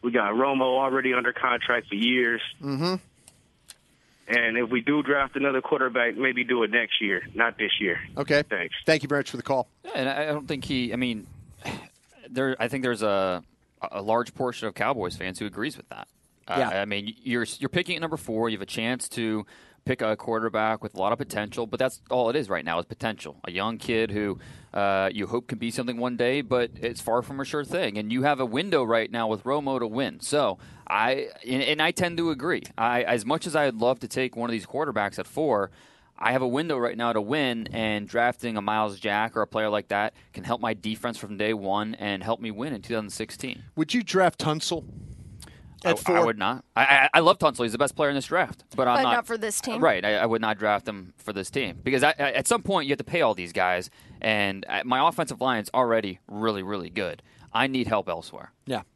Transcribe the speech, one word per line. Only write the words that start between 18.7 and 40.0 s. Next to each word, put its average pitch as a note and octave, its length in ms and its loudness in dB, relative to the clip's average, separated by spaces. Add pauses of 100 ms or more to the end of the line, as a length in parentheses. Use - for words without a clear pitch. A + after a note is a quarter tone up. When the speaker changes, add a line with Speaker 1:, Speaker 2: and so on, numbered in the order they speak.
Speaker 3:
to A2 360 -2 (400)
pick B2+ 160 0
a A2 140 2
quarterback A2 680 0
with G#2+ 140 -10
a - 20 -8
lot F#2+ 140 2
of A#2+ 80 0
potential, A2 480 -4
but B2 120 -6
that's C3 300 0
all A#2+ 220 2
it C3 40 0
is B2+ 140 -2
right F2 160 -2
now E2+ 140 0
is F2 60 -4
potential. G#2+ 580 -8
A F2+ 80 -10
young G#2 260 -2
kid A2+ 320 0
who, G#2 300 -2 (340)
uh, G2 400 2
you G2 140 -4
hope A#2+ 200 -4
can A2+ 120 -6
be A#2 100 -4
something A#2+ 280 -4
one B2 200 -2
day, B2+ 240 2
but B2 300 0 (100)
it's A#2 180 -4
far A#2 220 2
from C3+ 180 -8
a C3+ 60 -4
sure D3 180 -4
thing. B2+ 360 -2
And G#2+ 120 -4
you B2+ 120 0
have C#3+ 160 4
a C3 80 2
window D3 360 2
right A2+ 280 2
now A2+ 160 -2
with A2 160 -2
Romo C3+ 360 0
to A#2 60 -2
win. A2+ 360 -4
So C3 360 2 (300)
I, B2 400 2 (200)
and, B2+ 140 0
and D3+ 220 2
I E3+ 80 4
tend E3+ 260 0
to E3 140 0
agree. C#3 320 -2 (120)
I, A#2+ 280 2
as G#2 240 0
much D#3 180 0
as D#3+ 100 -4
I'd C#3+ 200 2
love A#2+ 240 2
to A#2 80 -10
take C3 280 -2
one A#2 140 -4
of - 20 -2
these G#2+ 140 -4
quarterbacks A2 540 -2
at F#2 80 -6
four, A#2 420 0 (480)
I A2+ 140 2
have C3 100 2
a B2+ 60 2
window D3 320 0
right A#2+ 180 0
now A#2 160 0
to A2 80 2
win, A#2+ 500 0
and G#2+ 360 0
drafting A#2+ 500 0
a G#2+ 40 -2
Myles G#2 380 0
Jack G#2+ 380 0
or A2 60 2
a G2 40 -2
player A2 220 0
like G#2 200 -2
that G#2 240 0 (200)